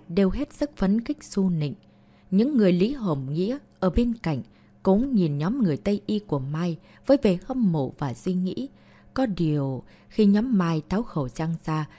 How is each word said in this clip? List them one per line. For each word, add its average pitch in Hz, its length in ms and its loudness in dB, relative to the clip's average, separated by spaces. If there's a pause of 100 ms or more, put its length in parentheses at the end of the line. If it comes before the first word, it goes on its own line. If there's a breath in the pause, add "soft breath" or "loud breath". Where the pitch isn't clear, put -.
đều 185 220 2
hết 233 240 -4
sức - 220 -4
phấn 202 300 0
khích - 180 -8
su 190 260 -2
nịnh. 151 240 -2 (580 soft breath)
Những 240 260 4
người 196 140 6
Lý 185 220 2
Hồng 147 400 -4
Nghĩa 196 240 -2 (220)
ở 185 100 2
bên 240 240 2
cạnh 151 280 -4 (420 soft breath)
cũng 233 320 4
nhìn 156 220 2
nhóm 214 260 -2
người 151 140 2
Tây 202 280 -2
Y 214 140 -2
của 151 200 -4
Mai 156 380 -4 (280 soft breath)
với 277 180 6
vẻ 185 220 4
hâm 247 260 0
mộ 135 260 0
và 135 160 -4
suy 185 200 -4
nghĩ. 185 360 -4 (440 soft breath)
Có 262 120 0
điều, 147 580 -2 (260 soft breath)
khi 220 160 2
nhóm 208 320 4
Mai 165 320 0
tháo 208 140 -2
khẩu 139 260 -4
trang 165 260 -4 (100)
ra, 156 340 -4